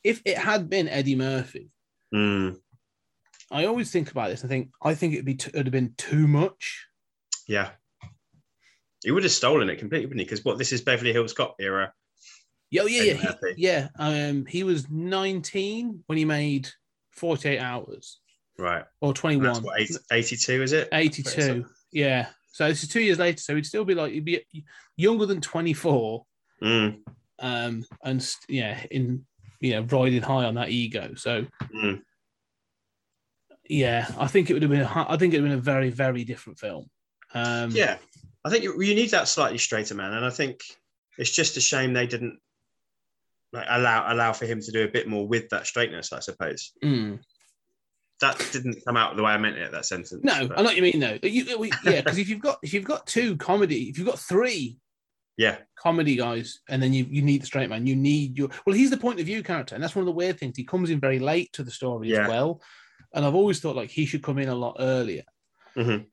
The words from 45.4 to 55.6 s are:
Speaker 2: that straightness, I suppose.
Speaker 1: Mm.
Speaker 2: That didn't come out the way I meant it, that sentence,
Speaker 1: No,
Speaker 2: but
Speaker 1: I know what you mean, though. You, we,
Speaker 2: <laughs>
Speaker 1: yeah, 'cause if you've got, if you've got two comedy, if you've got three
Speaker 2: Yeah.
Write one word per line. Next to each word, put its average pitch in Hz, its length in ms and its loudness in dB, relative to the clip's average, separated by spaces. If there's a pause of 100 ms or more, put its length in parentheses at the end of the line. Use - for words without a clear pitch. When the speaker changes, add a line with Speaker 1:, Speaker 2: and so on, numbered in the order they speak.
Speaker 2:
that - 160 -2
straightness, 87 460 -4
I 71 80 -10
suppose. - 520 -8 (100)
Speaker 1:
Mm. 117 380 0 (1000)
Speaker 2:
That 135 180 2 (140)
didn't 127 340 -6
come 120 100 0
out 110 200 2
the 107 60 0
way 107 100 4
I 104 60 2
meant 107 200 -2
it, 85 140 -8
that 78 140 -8
sentence, 90 360 -8
Speaker 1:
No, 151 240 0
Speaker 2:
but 131 120 -4
Speaker 1:
I 202 40 4
know 226 60 6
what 185 80 2
you 180 60 4
mean, 175 180 4
though. 113 220 -2
You, 240 360 -2
we, 214 200 -2
Speaker 2:
<laughs> - 60 -14
Speaker 1:
yeah, 165 180 4
'cause 151 160 0
if 196 100 0
you've 214 140 -4
got, - 200 0
if 151 120 -8
you've 196 100 0
got 277 220 -4
two 233 320 0
comedy, 151 500 2
if 139 100 -10
you've 185 80 -2
got - 120 0
three 180 580 0 (600)
Speaker 2:
Yeah. 110 180 4 (200)